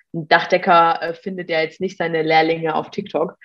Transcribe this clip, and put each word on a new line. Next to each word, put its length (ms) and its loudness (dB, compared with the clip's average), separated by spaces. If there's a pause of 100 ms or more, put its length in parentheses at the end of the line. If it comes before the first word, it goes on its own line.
(140)
ein 140 -8
Dachdecker, 720 2
äh, 140 -6
findet 340 -12
ja 120 -2
jetzt 200 -6
nicht 160 -6
seine 240 -2
Lehrlinge 540 2
auf 160 -4
TikTok, 540 -4